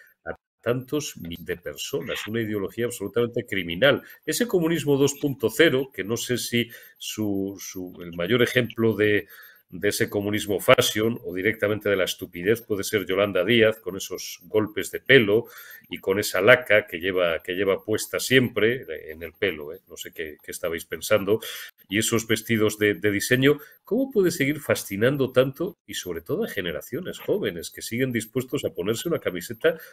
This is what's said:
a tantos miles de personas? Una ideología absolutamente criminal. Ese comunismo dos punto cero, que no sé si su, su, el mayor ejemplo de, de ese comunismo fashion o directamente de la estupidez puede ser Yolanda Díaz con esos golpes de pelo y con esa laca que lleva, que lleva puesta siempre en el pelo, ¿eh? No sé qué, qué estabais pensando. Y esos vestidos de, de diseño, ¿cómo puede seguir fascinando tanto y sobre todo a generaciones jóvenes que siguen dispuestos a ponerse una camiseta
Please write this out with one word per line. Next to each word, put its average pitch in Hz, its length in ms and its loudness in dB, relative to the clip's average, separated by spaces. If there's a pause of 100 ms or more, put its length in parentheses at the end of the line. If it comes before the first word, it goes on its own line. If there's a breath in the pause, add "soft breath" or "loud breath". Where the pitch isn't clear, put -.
(260 soft breath)
a 85 100 -10 (260)
tantos 131 560 -4
miles 85 280 -10
de 85 120 -6
personas? - 680 -8
Una 113 140 -2
ideología 107 440 -4
absolutamente 117 600 -2
criminal. 95 580 2 (220 loud breath)
Ese 190 220 0
comunismo 160 500 2
dos 139 180 4
punto 135 340 0
cero, 135 440 4
que 95 120 -8
no 110 100 -4
sé 120 220 -2
si 117 320 -2 (280 loud breath)
su, 98 640 -4
su, 92 420 -12
el 87 120 -12
mayor 92 280 2
ejemplo 113 540 2
de, 104 320 2 (420 loud breath)
de 92 200 -2
ese 110 200 0
comunismo 101 500 -2
fashion 113 640 2
o 87 100 -8
directamente 104 560 -2
de 101 60 4
la 92 100 0
estupidez 92 560 -2
puede 95 220 -4
ser 98 220 0
Yolanda 92 400 2
Díaz 110 340 4
con 92 180 -8
esos - 460 -10
golpes 101 480 0
de 85 80 -6
pelo 113 460 6 (440 loud breath)
y 87 100 -10
con 98 200 0
esa 95 220 -2
laca 107 460 6
que 87 120 -8
lleva, 87 440 0
que 92 100 -6
lleva 95 300 0
puesta 104 360 -4
siempre 120 680 2 (260)
en 80 120 -12
el 80 100 -12
pelo, 78 400 -2
¿eh? 90 140 -16
No 82 100 -18
sé 85 140 -14
qué, 78 320 -10
qué - 80 -16
estabais 82 340 -6
pensando. 98 540 0 (480 loud breath)
Y 95 120 -2
esos 110 280 0
vestidos 107 500 0
de, 104 180 2
de 104 160 0
diseño, 127 480 4 (240 loud breath)
¿cómo 262 280 -2
puede 185 200 4
seguir 143 280 0
fascinando 120 720 0
tanto 139 540 0
y 101 100 -14
sobre 85 260 -6
todo 165 220 -4
a 220 60 -6
generaciones 90 680 -6
jóvenes 98 520 -4
que - 100 -16
siguen 127 300 -2
dispuestos 120 540 -4
a 85 80 -2
ponerse 110 360 -2
una 156 100 0
camiseta 113 580 -2 (160 loud breath)